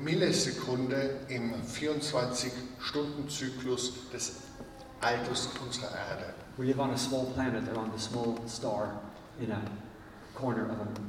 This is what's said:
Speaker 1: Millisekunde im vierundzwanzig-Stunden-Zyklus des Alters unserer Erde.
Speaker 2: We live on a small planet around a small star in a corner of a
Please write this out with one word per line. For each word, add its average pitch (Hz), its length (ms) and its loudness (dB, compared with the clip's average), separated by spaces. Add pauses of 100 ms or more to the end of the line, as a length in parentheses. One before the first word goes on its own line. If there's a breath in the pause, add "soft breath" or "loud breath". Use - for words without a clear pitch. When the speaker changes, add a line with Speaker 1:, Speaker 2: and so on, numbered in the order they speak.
Speaker 1:
Millisekunde 135 1120 4 (100)
im 117 260 0 (100)
vierundzwanzig-Stunden-Zyklus 127 2250 0 (200)
des - 200 -2 (680)
Alters - 480 4 (160)
unserer - 280 -2
Erde. - 420 -4 (240)
Speaker 2:
We 127 80 0
live 135 120 6
on 131 120 4
a 123 80 2
small 131 340 2
planet 120 420 2
around 110 200 -2
a 107 40 -4
small 117 380 2 (100)
star 104 540 0 (400)
in 110 100 0
a 104 120 0 (720)
corner 113 320 2
of 107 120 0
a 104 60 -2 (240)